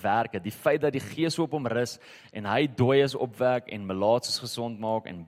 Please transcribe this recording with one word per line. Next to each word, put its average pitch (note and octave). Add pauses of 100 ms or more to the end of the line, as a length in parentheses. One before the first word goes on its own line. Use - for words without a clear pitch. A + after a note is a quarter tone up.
werke, G#2+
die G2+
feit D3
dat C#3+
die C3
Gees D3+
op D#3+
hom C3+
rus A#2+ (360)
en G#2
hy C3
dooies C3+
opwek B2
en G2+
melaatses G2+
gesond A#2
maak A2
en F2